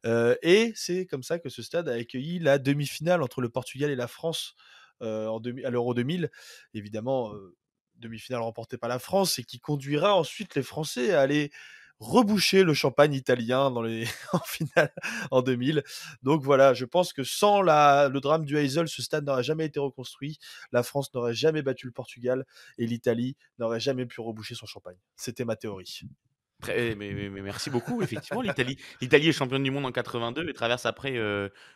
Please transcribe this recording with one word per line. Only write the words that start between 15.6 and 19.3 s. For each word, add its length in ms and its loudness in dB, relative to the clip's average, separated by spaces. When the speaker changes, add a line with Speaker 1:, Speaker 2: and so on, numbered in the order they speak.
Speaker 1:
Donc 220 2
voilà, 300 8
je 120 -2
pense 280 0
que 100 -6
sans 380 4
la, 480 8
le 100 -2
drame 260 2
du 120 -2
Heysel, 300 0
ce 140 -8
stade 240 -4
n'aurait 180 0